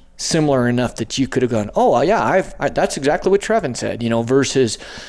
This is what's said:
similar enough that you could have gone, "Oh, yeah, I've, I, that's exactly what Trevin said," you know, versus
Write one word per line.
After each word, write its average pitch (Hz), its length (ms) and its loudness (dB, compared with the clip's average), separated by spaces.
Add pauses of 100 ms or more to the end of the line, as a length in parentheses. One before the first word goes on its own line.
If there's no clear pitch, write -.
(160)
similar 143 520 0
enough 120 280 -2
that - 220 -6
you 131 100 0
could 123 140 0
have 120 80 2
gone, 107 240 -2
"Oh, 196 280 4
yeah, 175 220 2
I've, 165 340 0
I, 139 120 -2
that's 170 260 -2
exactly 151 340 0
what 196 120 4
Trevin 180 340 -2
said," 107 260 -6
you 120 60 -2
know, 117 140 0
versus 127 560 2 (300)